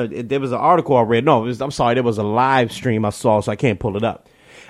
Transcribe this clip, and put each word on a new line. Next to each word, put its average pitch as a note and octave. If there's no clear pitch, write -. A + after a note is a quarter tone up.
to, E2+
there C3+
was C3
an A#2+
article D3+
I A#2+
read. A#2
No, C3+
it A#2
was, B2
I'm C#3
sorry, A#2+
there B2+
was A#2
a G#2+
live A#2+
stream A2
I G#2
saw, G#2+
so G#2+
I -
can't G#2
pull G2
it G#2+
up, G#2+